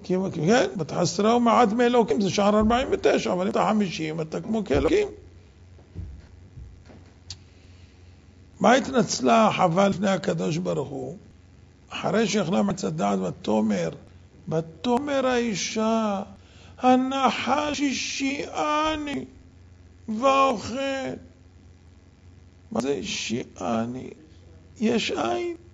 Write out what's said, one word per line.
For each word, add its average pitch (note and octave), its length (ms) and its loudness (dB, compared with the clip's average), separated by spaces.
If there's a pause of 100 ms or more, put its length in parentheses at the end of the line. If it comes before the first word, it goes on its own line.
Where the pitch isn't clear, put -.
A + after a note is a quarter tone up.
כי, F3+ 120 -2 (320)
כן, B3 200 4 (100)
"ותחסרהו G3+ 600 0
מעט A3+ 340 4
מאלוקים", A#3+ 480 2
זה F#3+ 80 2
שער G#3 280 4
ארבעים A#3+ 340 2
ותשע, - 420 2
אבל F#3 120 0
אם G3+ 60 -2
אתה G3+ 180 2
חמישים, E3 520 -2
אתה E3 200 -6
כמו G#3+ 240 -4
כאלוקים. D3 420 2 (3500)
מה A3+ 140 6
התנצלה A#3+ 840 2
חווה F#3 320 2
לפני G3 220 0
הקדוש F3+ 480 -2
ברוך E3+ 320 -4
הוא? C3+ 280 -10 (720)
אחרי G3+ 380 0
שאכלה F3 340 0
מעץ - 220 -2
הדעת, G2 360 -2
ותאמר, F#2 680 0 (600)
ותאמר B3 800 -2
האישה, A3 920 -2 (560)
"הנחש C4 1040 2
השיעני D4 1400 -2 (840)
ואוכל." B3+ 680 2 (2000)
מה A2+ 100 -4
זה C#3 120 0
השיעני? A#2 1160 -6 (720)
יש A3+ 320 0
עין. F4 440 -2 (180)